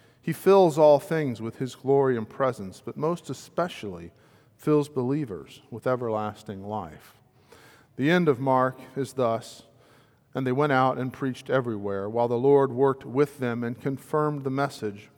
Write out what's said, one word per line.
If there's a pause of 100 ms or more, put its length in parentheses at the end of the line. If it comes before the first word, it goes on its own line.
(220)
He
fills
all
things
with
his
glory
and
presence,
but
most
especially (440)
fills
believers
with
everlasting
life. (800)
The
end
of
Mark (160)
is
thus, (720)
"And
they
went
out
and
preached
everywhere,
while
the
Lord
worked
with
them
and
confirmed
the
message